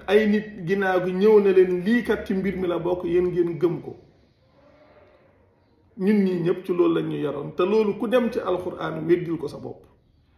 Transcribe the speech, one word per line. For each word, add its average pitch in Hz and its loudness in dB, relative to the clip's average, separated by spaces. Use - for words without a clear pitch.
ay 208 4
nit 202 -2
ginnaaw 190 0
gi 185 -4
ñëw 202 6
na 196 4
leen, 180 4
"Lii 226 2
kat 208 -2
ci 202 -4
mbir 190 -2
mi 185 -4
la 170 -2
bokk," 180 -4
yéen 180 2
ngeen 170 -2
gëm 160 -2
ko. - -14
Ñun 202 2
ñii 180 0
ñépp 185 -2
ci 185 -2
loolu 170 2
la 160 0
ñu 156 -6
yaroon, 147 -6
te 180 0
loolu 202 0
ku 240 -4
dem 233 0
ci - -6
Alxuraan 160 -6
weddil 165 0
ko 147 -8
sa 135 -12
bopp. - -14